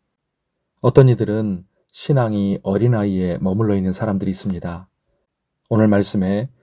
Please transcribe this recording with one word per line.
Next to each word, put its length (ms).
어떤 280
이들은 580
신앙이 720
어린아이에 760
머물러 360
있는 160
사람들이 400
있습니다. 580
오늘 180
말씀에 600